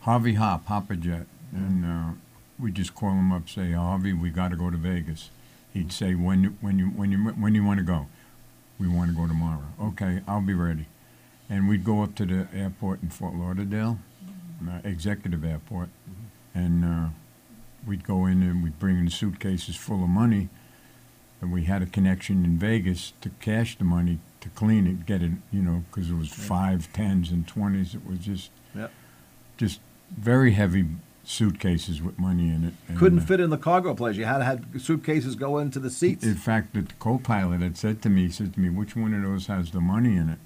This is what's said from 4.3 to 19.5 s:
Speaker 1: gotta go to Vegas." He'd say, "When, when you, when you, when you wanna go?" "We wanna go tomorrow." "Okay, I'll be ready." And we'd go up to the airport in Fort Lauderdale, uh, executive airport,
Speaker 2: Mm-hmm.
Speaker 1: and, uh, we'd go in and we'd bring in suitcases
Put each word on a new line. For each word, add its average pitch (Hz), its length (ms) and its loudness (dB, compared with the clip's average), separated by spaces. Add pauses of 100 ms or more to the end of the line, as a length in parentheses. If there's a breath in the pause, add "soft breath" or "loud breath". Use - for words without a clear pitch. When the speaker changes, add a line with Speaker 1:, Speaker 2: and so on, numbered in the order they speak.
Speaker 1:
gotta 90 260 -2
go 87 140 -2
to 87 80 -2
Vegas." 82 500 -4 (460 soft breath)
He'd 90 180 -4
say, 92 220 0
"When, 95 480 4
when 98 160 0
you, 92 80 2
when 98 260 -2
you, 98 60 2
when 110 360 0
you 104 80 4
wanna 101 200 2
go?" 82 240 0 (720 soft breath)
"We 95 100 0
wanna 87 240 2
go 82 160 0
tomorrow." 80 380 -2 (140)
"Okay, 98 460 -2
I'll 101 140 -2
be 98 140 0
ready." 85 320 -2 (640 soft breath)
And 98 180 2
we'd 101 160 2
go 107 180 2
up 104 140 -4
to 107 80 -2
the 92 300 -2
airport 95 480 -4
in 87 80 -4
Fort - 240 -8
Lauderdale, 101 640 -2 (680)
uh, 87 160 -6
executive 90 640 -4
airport, 82 460 -6
Speaker 2:
Mm-hmm. - 680 -14
Speaker 1:
and, 85 280 2
uh, 82 220 0 (760)
we'd 98 180 -4
go 92 200 2
in 92 180 4
and 90 220 2
we'd 78 140 -4
bring 95 200 2
in 87 120 2
suitcases 90 680 -4